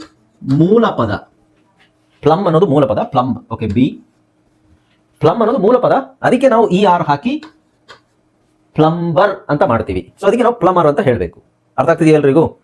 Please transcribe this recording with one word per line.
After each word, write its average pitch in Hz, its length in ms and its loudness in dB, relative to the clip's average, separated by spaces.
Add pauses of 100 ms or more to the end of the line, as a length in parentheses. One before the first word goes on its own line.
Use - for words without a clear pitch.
(420)
ಮೂಲ 170 460 2
ಪದ, 104 420 -6 (920)
ಪ್ಲಮ್ 160 240 0
ಅನ್ನೋದು 170 220 2
ಮೂಲ 143 180 0
ಪದ, - 180 -2
ಪ್ಲಮ್. 123 320 -4 (160)
ಓಕೆ, 117 160 -6
ಬಿ, 107 360 -2 (1160)
ಪ್ಲಮ್ 226 220 0
ಅನ್ನೋದು 226 180 0
ಮೂಲ 208 180 2
ಪದ, 233 140 0 (320)
ಅದಕ್ಕೆ 247 240 2
ನಾವು 226 220 2
ಇ 180 140 0
ಆರ್ 175 200 2
ಹಾಕಿ 240 400 -4 (1300)
ಪ್ಲಂಬರ್ 170 760 0
ಅಂತ 147 140 -2
ಮಾಡ್ತೀವಿ. 101 560 -4
So 202 60 -10
ಅದಕ್ಕೆ 233 180 0
ನಾವು 240 160 0
ಪ್ಲಮರ್ 180 280 2
ಅಂತ 147 120 0
ಹೇಳ್ಬೇಕು. 120 440 -4 (340)
ಅರ್ಥ 135 120 0
ಆಗ್ತಿದೆಯಾ 160 260 2
ಎಲ್ರಿಗೂ? 147 480 0